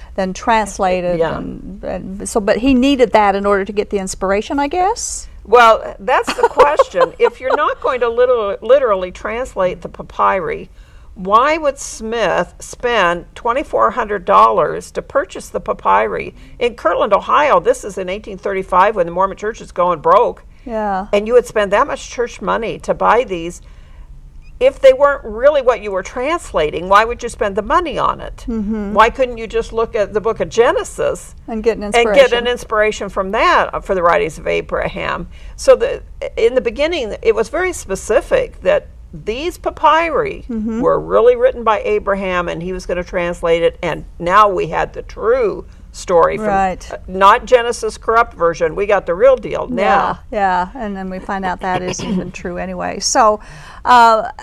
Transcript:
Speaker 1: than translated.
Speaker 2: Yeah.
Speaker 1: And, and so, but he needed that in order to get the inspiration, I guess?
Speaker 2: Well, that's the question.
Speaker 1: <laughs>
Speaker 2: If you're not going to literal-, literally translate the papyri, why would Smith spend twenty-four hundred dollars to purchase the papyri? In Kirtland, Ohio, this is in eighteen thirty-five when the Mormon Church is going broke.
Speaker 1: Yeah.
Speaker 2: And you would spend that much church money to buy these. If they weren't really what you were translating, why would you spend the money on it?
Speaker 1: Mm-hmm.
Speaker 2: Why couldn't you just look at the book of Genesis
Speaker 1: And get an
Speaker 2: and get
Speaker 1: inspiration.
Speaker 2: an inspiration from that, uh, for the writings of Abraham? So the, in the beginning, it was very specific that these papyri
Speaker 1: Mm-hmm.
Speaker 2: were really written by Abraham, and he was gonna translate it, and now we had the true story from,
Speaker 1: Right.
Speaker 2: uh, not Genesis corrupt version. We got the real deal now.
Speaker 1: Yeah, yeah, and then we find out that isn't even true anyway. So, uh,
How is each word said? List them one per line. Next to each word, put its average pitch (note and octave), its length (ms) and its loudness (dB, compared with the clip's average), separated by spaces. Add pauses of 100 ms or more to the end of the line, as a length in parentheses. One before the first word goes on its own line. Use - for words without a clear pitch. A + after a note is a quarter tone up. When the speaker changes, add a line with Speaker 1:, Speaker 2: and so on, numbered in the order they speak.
(140)
Speaker 1:
than F#3+ 180 -4
translated. F#3 840 0
Speaker 2:
Yeah. D#3+ 200 -2
Speaker 1:
And, - 440 -12
and F#3+ 460 -10
so, - 100 -4
but G3+ 200 2
he C4 160 4
needed B3+ 360 4
that G#3 240 4
in G3 100 -4
order G3+ 200 2
to G#3 80 -8
get G3+ 180 -4
the G#3 80 -4
inspiration, G3 640 -4
I C#4+ 80 0
guess? F4+ 580 -2 (180)
Speaker 2:
Well, A3+ 540 4
that's B3+ 340 -2
the - 160 0
question. - 680 2
Speaker 1:
<laughs> - 20 -10
Speaker 2:
If A#4+ 220 0
you're C5 160 0
not E4+ 240 -2
going C4 180 -2
to A#3+ 100 0
literal-, A#3 540 0
literally A3 480 2
translate G3+ 720 -6
the F#3 60 -12
papyri, F#3 840 -4 (460)
why A#3 420 2
would C#4+ 200 -2
Smith G#3 840 -4
spend F3+ 640 -2 (100)
twenty-four A#3 560 0
hundred G#3 320 -4
dollars F#3+ 680 2
to - 100 -8
purchase - 460 -4
the G3 120 -6
papyri? G3 760 0 (240)
In A#3+ 160 -2
Kirtland, D4 380 0
Ohio, A3 480 2
this A3+ 240 0
is G3+ 140 -10
in F#3 100 -6
eighteen G#3 300 -10
thirty-five F#3+ 580 0
when F3 100 0
the E3+ 60 -8
Mormon F#3 240 -2
Church G#3+ 240 -8
is F#3 100 -18
going F3 300 0
broke. F#3+ 440 2 (220)
Speaker 1:
Yeah. G#3 460 -4
Speaker 2:
And G#3 160 0
you A#3+ 60 2
would A#3+ 120 6
spend G3+ 260 -2
that A#3+ 140 2
much C#4 240 -8
church A#3+ 300 -8
money G3 400 -4
to - 140 -4
buy G3 280 2
these. F3 380 -8 (1000)
If - 220 2
they C4 120 10
weren't C#4 320 2
really C4 380 2
what A3+ 200 2
you G#3 100 -6
were F#3+ 100 -2
translating, F#3+ 840 -4
why G3+ 160 6
would A#3 180 -6
you A#3+ 60 -6
spend G3+ 260 -4
the G#3 80 -2
money C#4 360 -2
on - 220 -2
it? - 180 -12 (100)
Speaker 1:
Mm-hmm. G#3+ 460 -4
Speaker 2:
Why A3 160 6
couldn't B3 260 -2
you A3+ 100 -10
just A3+ 260 -4
look A3+ 220 -2
at G3+ 200 -2
the G#3 60 -2
book - 200 -2
of E3+ 80 -2
Genesis A3+ 840 -2 (120)
Speaker 1:
And A3 160 -6
get A3 140 0
an G3 80 -8
Speaker 2:
and G#3 80 -4
get A#3+ 140 4
Speaker 1:
inspiration. A#3+ 320 4
Speaker 2:
an A#3+ 80 -2
inspiration G#3+ 640 -2
from F#3+ 240 -4
that, C4+ 420 2
uh, D#3 60 -6
for - 140 -4
the F#3 80 0
writings E3+ 360 2
of E3 100 -16
Abraham? E3+ 800 -4 (280)
So C4 200 4
the, D3 260 -2 (340)
in A#3 180 2
the C4 60 2
beginning, B3 640 -2
it A3 120 2
was A3 160 -2
very F4+ 220 -2
specific - 880 -2
that F3 260 0 (240)
these A#3+ 460 -8
papyri D#4 880 0
Speaker 1:
Mm-hmm. A3+ 320 -4
Speaker 2:
were D#3+ 180 2
really G#3 380 4
written A#3+ 260 0
by A3 180 2
Abraham, F#3+ 680 -2
and E3 140 -6
he F#3 100 -6
was F3+ 140 -10
gonna F3+ 180 -4
translate E3+ 580 0
it, E3 200 0
and D#3 220 -4 (140)
now F#3+ 300 6
we E3+ 200 -2
had E3 240 -4
the A2+ 100 -12
true A3 640 -2 (260)
story D#3+ 440 2
from, G#3+ 120 -6
Speaker 1:
Right. F#3+ 440 -2
Speaker 2:
uh, - 140 -10
not G3 380 4
Genesis A#3 520 0
corrupt A#3 380 0
version. E3 400 0
We G3+ 120 -2
got G3 200 2
the F3 80 -2
real B3 220 6
deal F3+ 320 -6
now. F#3 500 0 (140)
Speaker 1:
Yeah, F#3+ 400 0
yeah, C4 100 -12
and G3+ 140 -6
then F#3+ 120 -8
we F#3 120 -10
find G3 240 -6
out F3+ 160 -4
that F#3 220 -4
isn't F#3 220 -6
even F3+ 280 -4
true F3+ 260 -10
anyway. F3+ 400 -8
So, G#3+ 400 2 (460)
uh, A#3 480 6 (100)